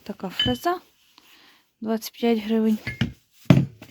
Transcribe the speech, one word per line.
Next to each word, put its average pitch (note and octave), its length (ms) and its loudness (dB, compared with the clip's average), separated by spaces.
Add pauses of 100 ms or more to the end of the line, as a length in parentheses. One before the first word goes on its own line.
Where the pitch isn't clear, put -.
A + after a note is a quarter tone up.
Така G3 260 -12
фреза, B3+ 520 -2 (1000)
двадцять A3 320 -6
п'ять A#3 260 0
гривень. A3 380 0 (1120)